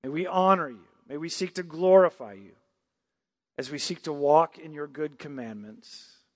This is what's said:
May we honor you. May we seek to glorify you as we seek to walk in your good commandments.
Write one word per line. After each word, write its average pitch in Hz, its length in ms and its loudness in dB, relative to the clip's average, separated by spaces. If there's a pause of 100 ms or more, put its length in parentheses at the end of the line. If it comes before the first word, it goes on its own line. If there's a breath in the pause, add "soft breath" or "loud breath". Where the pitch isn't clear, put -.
May 135 60 -8
we 165 180 -6
honor 185 400 2
you. 107 160 -18 (240)
May 143 80 -10
we 165 120 -10
seek 180 260 -6
to 180 100 -8
glorify 170 720 4
you 98 180 -20 (1040)
as 135 120 -10
we 147 80 -10
seek - 240 -8
to 160 100 -6
walk 147 460 4
in 160 140 -18
your 147 140 -12
good 147 320 -10
commandments. 113 1000 -16 (180)